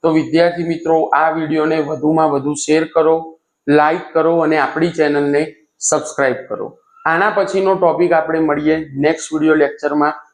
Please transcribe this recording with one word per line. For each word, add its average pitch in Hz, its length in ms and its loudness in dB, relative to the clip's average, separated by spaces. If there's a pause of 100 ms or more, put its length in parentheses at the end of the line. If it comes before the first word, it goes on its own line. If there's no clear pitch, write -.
તો 165 60 2
વિદ્યાર્થી 165 540 0
મિત્રો, 165 520 -2
આ 156 140 2
વીડિયોને 156 520 -2
વધુમાં 156 500 0
વધુ 143 220 -2
શેર 156 320 0
કરો, 160 300 2 (520)
લાઈક 151 460 2
કરો 165 260 2
અને 156 180 2
આપણી 160 320 0
ચેનલને 147 680 0 (240)
સબસ્ક્રાઇબ 139 560 -2 (140)
કરો. - 180 -8 (380)
આના 170 240 2
પછીનો 190 460 0
ટોપિક 170 360 2
આપણે 160 280 0
મળીએ 151 380 0 (160)
નેક્સ્ટ 151 400 -2
વીડિયો 156 220 2
લેક્ચરમાં. 147 580 0 (200)